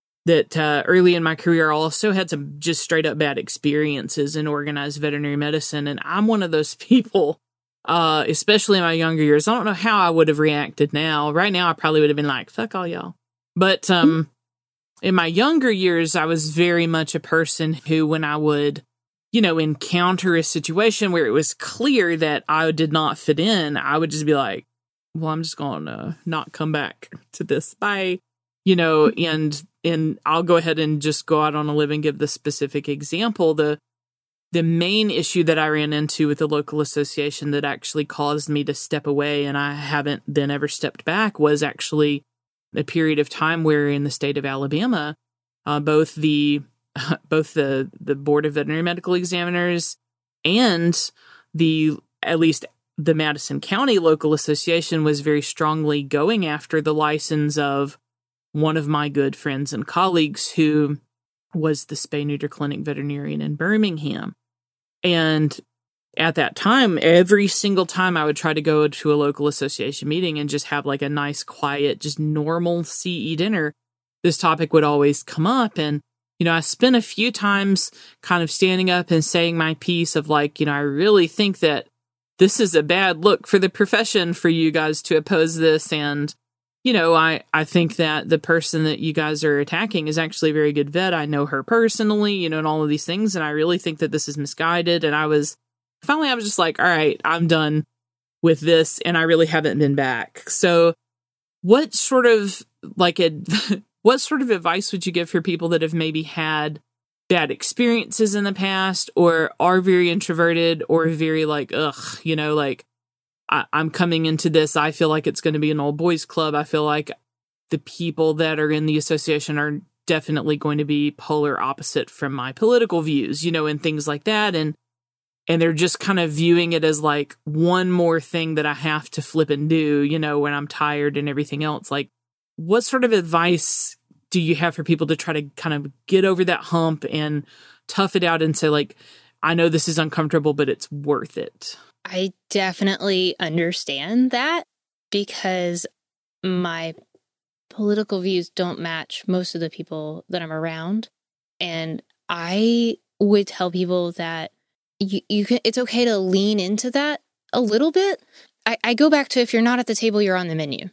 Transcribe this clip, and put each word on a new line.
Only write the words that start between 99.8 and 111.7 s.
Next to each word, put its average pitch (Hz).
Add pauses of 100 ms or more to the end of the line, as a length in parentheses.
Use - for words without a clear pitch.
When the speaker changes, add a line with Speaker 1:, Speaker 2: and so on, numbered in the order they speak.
Speaker 1:
back. 131
So 170 (680)
what 247
sort 254
of, 208 (340)
like, 180
ad-, 160 (240)
<laughs> 202 (200)
what 247
sort 277
of 240
advice 175
would 185
you 180
give 170
for 175
people 165
that 165
have 160
maybe 160
had 156 (500)
bad 160
experiences 226
in 202
the 196
past 190
or 165
are 185
very 180
introverted 165
or 160
very, 156
like, 147